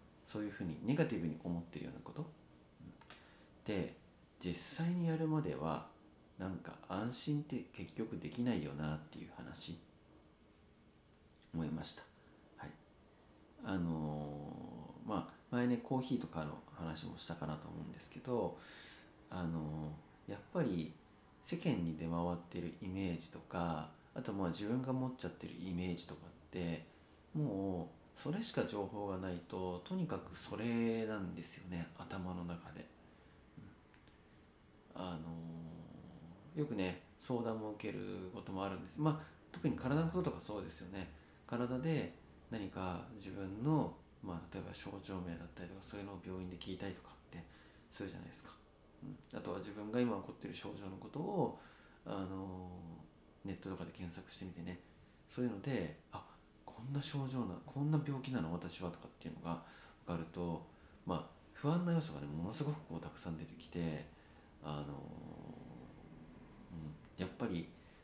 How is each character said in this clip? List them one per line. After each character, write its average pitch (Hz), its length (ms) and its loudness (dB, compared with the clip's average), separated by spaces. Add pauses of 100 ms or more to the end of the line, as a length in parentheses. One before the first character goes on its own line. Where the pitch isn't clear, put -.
(280)
そ 107 100 -2
う 104 60 2
い 104 40 0
う - 40 -4
ふ - 80 -6
う 101 40 0
に 80 200 0
ネ 120 100 6
ガ 156 100 8
テ - 120 2
ィ 85 40 2
ブ 85 60 4
に 78 160 2
思 85 160 2
っ 85 60 0
て - 160 -6
る 65 60 -4
よ 65 40 -6
う 65 40 -8
な 65 100 -10
こ - 80 -8
と、 147 100 -2
う - 20 -4 (600)
ん、 - 100 -12 (720)
で、 98 320 2 (420)
実 - 480 0
際 175 80 6
に 170 140 6
や 160 80 6
る 160 100 6
ま 156 160 8
で 76 140 2
は、 143 320 2 (500)
な 92 80 0
ん 92 120 0
か - 160 -8 (140)
安 107 240 2
心 147 280 2
っ - 20 2
て 117 220 -2 (120)
結 87 180 -6
局 110 240 -2
で 82 100 -4
き 120 140 0
な 120 120 6
い 85 80 4
よ 71 120 -2
な 76 200 2
っ 76 40 2 (120)
て - 80 -10
い 80 60 -6
う - 120 -10
話、 - 440 -6 (1700)
思 82 100 2
い 73 60 0
ま 78 120 0
し - 120 -6
た。 - 80 -10 (560)
は - 80 -6
い。 76 40 -8 (920)
あ 95 140 4
の 76 720 2 (540)
ー、 - 20 0
ま - 220 2
あ、 - 40 -14 (160)
前 123 160 6
ね、 123 160 8
コ - 140 2
ー 131 60 6
ヒ 127 140 2
ー - 40 2
と 82 60 -2
か 80 180 0
の 71 140 -2 (180)
話 80 300 -2
も 87 100 -6
し - 100 -6
た 85 80 -4
か 80 120 -2
な 78 80 2
と 78 140 -4
思 82 100 -6
う 78 100 -4
ん - 20 -6
で - 80 -10
す - 120 -10
け - 100 -10
ど、 117 380 2 (720)
あ 92 120 -2
の 78 520 0 (340)
ー、 101 40 -4
や 101 40 -4
っ - 40 -8 (120)
ぱ 175 100 4
り 90 300 2 (500)
世 - 140 -2
間 127 280 4
に 80 120 2
出 78 80 -2
回 82 140 4 (160)
っ - 20 0 (140)
て 87 100 -4
る 85 220 -2
イ - 40 -4
メ 92 260 2
ー 82 60 2
ジ - 140 -8
と 82 60 -10
か、 82 500 2 (260)
あ - 60 -2
と 117 140 0
ま 95 120 4
あ - 40 4
自 98 160 0
分 123 160 4
が 131 100 2
持 127 160 4
っ 123 80 0
ち - 80 -4
ゃ - 40 0
っ - 40 -4
て - 140 -8
る 87 120 -6
イ 90 140 -2
メ 87 120 4
ー 90 120 2
ジ - 100 -4
と 80 80 -8
か 78 140 -10
っ - 20 -14 (200)
て、 85 340 0 (500)
も 98 560 2 (260)
う - 40 -10
そ 147 100 0
れ 202 120 2
し 226 100 -2
か 120 140 4
情 101 200 2
報 104 220 -2
が 95 80 2
な 92 140 0
い 87 180 0
と、 92 400 0
と 185 60 0
に 185 120 4
か 98 120 2
く - 180 -8
そ - 220 -4
れ 113 480 6
な 107 100 2
ん 92 180 0
で 85 80 -4
す - 140 -8
よ 92 140 -10
ね、 85 180 0 (100)
頭 90 360 -2
の 90 100 -2
中 85 280 -4
で。 - 120 -8 (2000)
う - 40 -4
ん。 - 20 -4
あ 92 100 0
の 82 60 -2 (1400)
ー、 156 40 4
よ 147 60 4
く 123 80 0
ね、 92 260 2 (180)
相 120 240 2
談 113 160 4
も 107 120 -2
受 104 200 -2
け - 20 0
る 98 420 -4
こ 98 80 -6
と 95 100 -6
も 95 140 2
あ - 20 4
る 92 100 0
ん - 60 -6
で 95 60 -10
す。 - 80 -14
ま 151 140 8
あ、 156 140 -2 (240)
特 - 160 0
に 131 80 6
体 131 240 4
の 165 120 6
こ 175 80 2
と 151 120 4
と - 60 0
か - 60 -8
そ 104 180 -4
う - 20 -2
で 90 80 -6
す - 100 -10
よ 92 120 -10
ね。 95 180 -4 (380)
体 123 300 2
で 147 340 4 (380)
何 107 180 0
か 92 320 0 (140)
自 95 160 -8
分 98 340 -2
の、 139 300 6 (280)
ま 92 120 -2
あ、 82 200 -6
例 98 60 -2
え - 80 -2
ば 90 60 -6
症 - 160 -6 (120)
状 98 120 -4 (120)
名 85 80 -2
だ 82 100 -6
っ 85 100 -10
た - 80 -8
り 87 80 -4
と 95 60 -10
か、 98 40 -12
そ - 160 -8
う 101 40 -4
い - 20 -4
う 98 40 -4
の 101 60 -6
を 90 100 -6
病 92 200 -2
院 90 80 -4
で 87 80 -6
聞 92 160 -4
い - 20 -2
た 98 100 -2
り 98 60 0
と - 80 -10
か - 140 -16
っ - 20 -18 (140)
て - 120 -6 (480)
す - 120 -6
る 98 80 -2
じ 85 40 -6
ゃ - 40 -6
な 87 80 -8
い - 20 -10
で - 60 -12
す - 100 -10
か。 - 60 -12 (520)
う - 40 -8
ん。 - 320 -8
あ - 20 -4
と 95 120 -2
は 92 40 0
自 95 140 -4
分 104 200 -4
が 117 80 4
今 120 180 8
起 95 80 -2
こ - 80 -6
っ - 40 -14
て - 100 -6
る 98 60 -4
症 - 160 -4 (100)
状 101 120 -6
の 95 80 -6
こ 107 100 -8
と 143 120 -4
を、 185 380 2 (460)
あ - 60 -6
の 95 600 -2 (760)
ー、 - 20 -2
ネ 92 60 0
ッ - 20 -2
ト - 140 -4
と 95 60 0
か 87 100 -2
で 85 60 -6
検 85 220 -4
索 - 160 -10
し - 100 -6
て 95 40 -6
み 92 60 -4
て 87 100 -8
ね。 87 180 -4 (560)
そ 123 60 2
う 123 60 6
い - 20 6
う - 40 2
の 98 100 -4
で、 95 360 2 (140)
「あ、 - 100 -6 (440)
こ - 160 -10
ん 131 100 -2
な 143 80 4
症 139 260 2
状 127 200 2
な、 90 80 0 (100)
こ - 160 -2
ん 147 100 6
な 156 160 10
病 139 140 2
気 127 100 -2
な 120 120 4
の、 80 100 2
私 87 300 -2
は」 87 100 2
と - 60 -10
か - 80 -10
っ - 120 -12
て 87 100 -8
い - 20 -4
う 82 60 -6
の 80 40 -10
が 82 220 0 (420)
分 85 120 2
か 82 40 2
る 82 100 -2
と、 87 360 0 (400)
ま 90 80 4
あ、 76 120 2 (280)
不 147 180 4
安 175 140 4
な 170 60 6
要 165 100 8
素 151 100 -4
が 143 80 -4
ね、 147 60 -2
も 151 180 0
の 110 80 0
す - 100 0
ご 147 100 4
く - 20 0 (160)
こ 82 60 -2
う 82 40 -2
た 82 80 -4
く - 100 -10
さ 87 120 -4
ん 80 80 0
出 80 80 -6
て - 80 -10
き - 160 -14
て、 80 340 2 (580)
あ 76 140 0
の 73 60 0
ー、 - 0 -
う - 20 -4
ん、 71 80 -4 (2250)
や 92 80 -2
っ 92 140 -2
ぱ 120 80 2
り 85 240 2 (340)